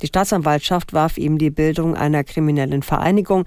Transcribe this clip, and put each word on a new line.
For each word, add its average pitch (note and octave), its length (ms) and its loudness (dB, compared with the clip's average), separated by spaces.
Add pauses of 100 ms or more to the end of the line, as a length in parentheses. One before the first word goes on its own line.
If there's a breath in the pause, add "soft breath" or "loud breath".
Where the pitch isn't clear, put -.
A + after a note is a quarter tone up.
Die D3 40 -4
Staatsanwaltschaft E3+ 840 0
warf D#3+ 260 0
ihm D#3 180 0
die D3+ 140 2
Bildung D#3+ 460 0
einer D3 260 0
kriminellen C#3+ 600 -2
Vereinigung, F3+ 640 2